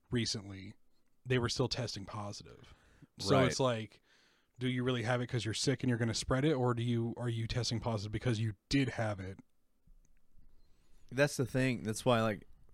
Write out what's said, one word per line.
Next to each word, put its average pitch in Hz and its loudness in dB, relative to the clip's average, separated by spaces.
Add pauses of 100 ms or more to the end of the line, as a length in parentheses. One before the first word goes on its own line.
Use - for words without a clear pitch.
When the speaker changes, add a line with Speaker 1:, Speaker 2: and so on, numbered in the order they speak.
(120)
Speaker 1:
recently, 101 -4 (520)
they 131 2
were 117 0
still 127 0
testing 104 -4
positive. - -12 (460)
So 117 4
Speaker 2:
Right. 131 8
Speaker 1:
it's - 0
like, 117 0 (580)
do 123 -2
you 127 0
really 123 0
have 123 2
it 120 -4
'cause 117 -2
you're 110 -2
sick - 0
and 131 2
you're 120 4
gonna 113 2
spread 131 0
it, 160 4
or 123 2
do 117 -2
you, 117 0
are 120 -4
you 113 -2
testing 117 -2
positive 107 -2
because 110 0
you 110 0 (160)
did 139 2
have 107 -4
it? 95 -10 (1700)
Speaker 2:
That's 139 2
the 131 2
thing. 127 0
That's 107 -4
why, 120 6
like, 107 0 (260)